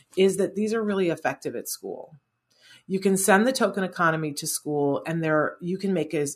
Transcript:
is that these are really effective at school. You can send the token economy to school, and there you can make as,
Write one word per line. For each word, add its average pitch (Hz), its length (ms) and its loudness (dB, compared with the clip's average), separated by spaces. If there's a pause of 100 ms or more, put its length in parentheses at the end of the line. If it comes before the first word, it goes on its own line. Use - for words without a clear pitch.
(180)
is 190 200 4
that 190 180 0
these 214 180 0
are 226 100 0
really 196 260 0
effective 139 460 -4
at - 140 -8
school. - 440 -12 (760)
You 190 120 -2
can 196 160 2
send 196 320 4
the 262 60 2
token 196 320 0
economy 160 480 -2
to 156 140 -8
school, 143 580 -2
and 165 180 -2
there 156 380 2
you 180 160 -4
can 196 160 -2
make 156 200 -2
as, 147 220 -2